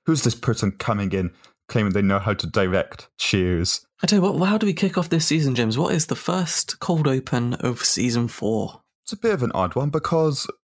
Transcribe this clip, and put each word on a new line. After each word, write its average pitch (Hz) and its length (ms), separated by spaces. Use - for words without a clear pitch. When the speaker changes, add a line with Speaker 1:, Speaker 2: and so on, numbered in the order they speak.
Speaker 1:
Who's 160 180
this 117 120
person 110 380
coming 101 400
in 92 180
claiming 104 240
they 101 80
know 98 180
how 101 140
to 98 120
direct? 92 640
Cheers. 90 680
Speaker 2:
I 170 40
tell 196 140
you 190 80
what, 180 160
how 208 120
do 214 100
we 185 60
kick 190 240
off 170 100
this 160 180
season, 147 300
James? 113 220
What 170 180
is 156 120
the 127 100
first - 640
cold 156 260
open 127 480
of - 240
season 117 480
four? 104 540
Speaker 1:
It's - 80
a 202 40
bit 220 160
of 143 80
an - 120
odd 90 200
one 143 160
because 156 560